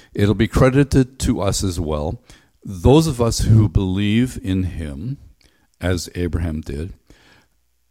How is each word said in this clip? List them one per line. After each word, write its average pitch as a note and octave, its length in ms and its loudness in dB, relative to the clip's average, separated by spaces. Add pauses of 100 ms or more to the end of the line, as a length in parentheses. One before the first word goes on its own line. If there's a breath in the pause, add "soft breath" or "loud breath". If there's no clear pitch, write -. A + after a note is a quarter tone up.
(140)
it'll G#2 220 2
be G#2 120 0
credited C3+ 720 2
to A2 220 -2
us G2 220 -2
as F2+ 160 -2
well, D#2 420 -4 (420 soft breath)
those B2 440 4
of A#2+ 140 -4
us A2+ 180 0
who G#2+ 300 4
believe G#2 720 0
in F#2+ 200 -2
him, E2+ 540 -8 (600 soft breath)
as F2+ 340 -4
Abraham E2 480 -4
did. D2 320 -10 (960 soft breath)